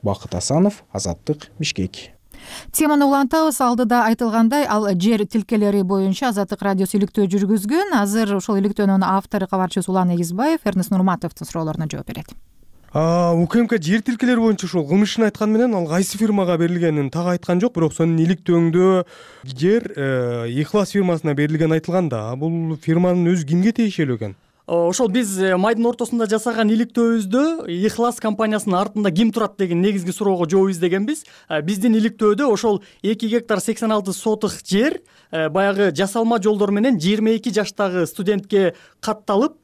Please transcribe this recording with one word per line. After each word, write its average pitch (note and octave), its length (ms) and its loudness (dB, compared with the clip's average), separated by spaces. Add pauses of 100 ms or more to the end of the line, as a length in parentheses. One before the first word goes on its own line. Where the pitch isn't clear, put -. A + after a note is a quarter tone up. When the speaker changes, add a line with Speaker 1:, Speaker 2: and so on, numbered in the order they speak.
Speaker 1:
Бакыт - 340 -6
Асанов, E3+ 480 0 (100)
Азаттык, G2 640 -6
Бишкек. F#2 320 -4 (800)
Speaker 2:
Теманы D4 320 2
улантабыз. C#4+ 560 2
Алдыда A#3+ 460 2
айтылгандай, A3+ 580 2
ал G#3+ 220 0 (120)
жер G#3 280 2
тилкелери G3+ 560 0
боюнча F#3+ 460 0
Азаттык G3+ 340 -4
радиосу G3 340 0
иликтөө G3+ 320 2
жүргүзгөн. G#3 640 0
Азыр G3+ 460 0
ошол G3+ 240 -2
иликтөөнүн G3 420 2
автору, F#3+ 420 -2
кабарчыбыз F#3 420 -2
Улан F#3 260 2
Эгизбаев, F#3+ 500 -2
Эрнест F#3 260 -2
Нурматовдун F#3 560 -2
суроолоруна D#3+ 440 -6
жооп C#3+ 160 -10
берет. - 260 -14 (600)
Speaker 3:
А, E3+ 380 2
У E3+ 140 2
К - 100 -2
М A#3 120 4
К A#3 80 0
жер F#3 240 0
тилкелери A#3+ 400 0
боюнча A3 240 2
ушул E3 240 -2
кылмыш G3 220 2
ишин A3+ 140 0
айткан G#3+ 280 0
менен A#3 220 2
ал F3 120 -2
кайсы F3+ 300 -2
фирмага G3+ 400 0
берилгенин E3 540 0
так F3 160 -4
айткан F3+ 340 0
жок, A#3+ 140 0
бирок E3 180 0
сонун E3 320 2
иликтөөңдө F3 800 2 (400)
жер, F#3 520 0
э, B2 520 -2
Ихлас D3+ 480 -2
фирмасына E3+ 380 0
берилгени D#3 420 0
айтылган E3+ 320 0
да. A2+ 280 -6
Бул D#3+ 440 -4
фирманын F3+ 540 2
өзү D#3+ 140 -2
кимге F3+ 240 2
тиешелүү E3+ 440 -2
экен? G#2 200 -10 (300)
Speaker 4:
О, E3+ 220 2
ошол G#3+ 240 0
биз, G3+ 240 -2
э, F#3 240 2
майдын A3+ 240 2
ортосунда A#3 400 -2
жасаган A3 480 0
иликтөөбүздө A#3 960 0
Ихлас A3 480 -2
компаниясынын G#3+ 640 -2
артында G3+ 340 0
ким G#3+ 180 2
турат G#3 280 -4
деген F3 240 0
негизги F#3+ 280 0
суроого F#3 380 0
жооп F#3+ 220 4
издегенбиз. F#3+ 560 -2 (240)
Э, D#3 100 -2
биздин G3 380 0
иликтөөдө G#3+ 500 2
ошол G#3 320 0 (220)
эки A3 240 -2
гектар A3+ 340 0
сексен A3 320 -2
алты G3 220 -2
сотых G#3+ 500 -2
жер, C4 380 0 (300)
э, D#3+ 180 -2
баягы G3 440 2
жасалма A3+ 460 0
жолдор G#3 300 0
менен G#3+ 280 2
жыйырма G#3+ 380 2
эки A3 160 -4
жаштагы F#3+ 540 -2
студентке G3 680 0 (260)
катталып A3 520 0 (120)